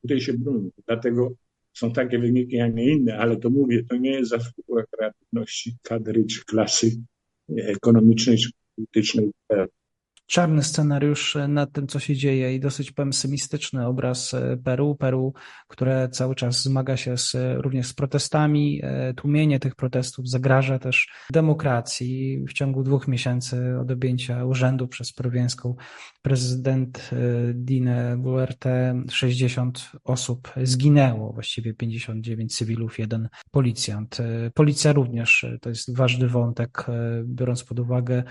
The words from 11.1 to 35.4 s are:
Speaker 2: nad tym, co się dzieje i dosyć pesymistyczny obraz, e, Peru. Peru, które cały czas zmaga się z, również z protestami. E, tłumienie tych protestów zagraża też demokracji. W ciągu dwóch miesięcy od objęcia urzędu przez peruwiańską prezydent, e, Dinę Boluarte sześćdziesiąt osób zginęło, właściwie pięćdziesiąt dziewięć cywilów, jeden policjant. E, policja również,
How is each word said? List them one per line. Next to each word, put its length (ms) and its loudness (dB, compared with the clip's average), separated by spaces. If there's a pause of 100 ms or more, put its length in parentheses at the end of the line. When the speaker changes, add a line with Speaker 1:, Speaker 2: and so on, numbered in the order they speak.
Speaker 2:
nad 240 0
tym, 160 -6
co 120 -6
się 160 -2
dzieje 400 2
i 40 -4
dosyć 320 -4
pesymistyczny 960 -4
obraz, 460 -2
e, 300 -2
Peru. 320 0
Peru, 380 0 (340)
które 420 0
cały 260 -2
czas 280 -2
zmaga 340 0
się 200 -4
z, 180 -4 (220)
również 300 -2
z 60 -12
protestami. 920 2
E, 300 -4
tłumienie 460 2
tych 160 -4
protestów 540 -4
zagraża 500 4
też 280 -2 (260)
demokracji. 1120 0
W 60 -14
ciągu 300 -2
dwóch 240 2
miesięcy 760 -2
od 100 -4
objęcia 540 -2
urzędu 420 2
przez 260 -12
peruwiańską 600 -2 (460)
prezydent, 920 0
e, 400 0
Dinę 680 0
Boluarte 880 0
sześćdziesiąt 840 0 (120)
osób 500 -4 (100)
zginęło, 720 4
właściwie 400 -6
pięćdziesiąt 500 -6
dziewięć 320 -6
cywilów, 440 -4
jeden 300 -2 (220)
policjant. 680 0
E, 340 -4
policja 400 4
również, 500 2